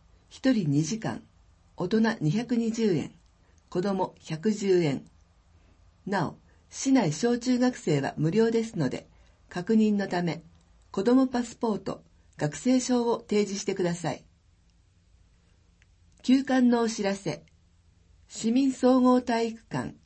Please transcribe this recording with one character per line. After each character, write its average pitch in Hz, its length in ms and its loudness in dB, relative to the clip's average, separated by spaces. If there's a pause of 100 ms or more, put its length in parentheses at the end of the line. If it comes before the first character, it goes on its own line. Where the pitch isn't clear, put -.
(300)
一 - 200 0
人 190 200 2
二 147 120 2
時 220 160 -6
間、 - 240 -8 (540)
大 180 120 -4
人 220 120 0 (220)
二 151 80 2
百 240 260 -2
二 226 160 0
十 220 220 0
円、 123 180 -4 (560)
子 180 140 -4
供 190 360 -4
百 160 320 -4
十 196 320 2
円。 139 220 -2 (1000)
な 185 220 -2
お、 - 100 -14 (320)
市 - 200 -4
内 214 220 4
小 240 260 0
中 247 200 0
学 247 180 0
生 147 240 0
は - 160 -4
無 151 140 0
料 226 200 2
で 226 140 0
す 214 140 -10
の 131 100 0
で、 - 180 -10 (440)
確 180 240 -2
認 214 200 4
の 196 140 -2
た 180 140 -2
め、 170 200 -4 (480)
子 - 140 -4
供 262 220 4
パ 247 160 -4
ス - 140 -16
ポ 226 180 -2
ー - 40 -4
ト、 - 240 -10 (360)
学 151 180 -4
生 254 240 0
証 240 300 0
を - 100 -2
提 208 240 0
示 196 160 -6
し - 60 -12
て 190 80 -2
く 190 80 -4
だ 175 120 -2
さ 170 180 -6
い。 - 120 -12 (2000)
休 269 220 2
館 262 180 0
の 240 180 4
お 233 80 0
知 220 140 -6
ら 196 120 -2
せ。 - 300 -8 (840)
市 226 240 -4
民 269 200 2
総 254 300 4
合 254 180 6
体 233 280 -2
育 226 180 -12
館、 - 280 -6 (120)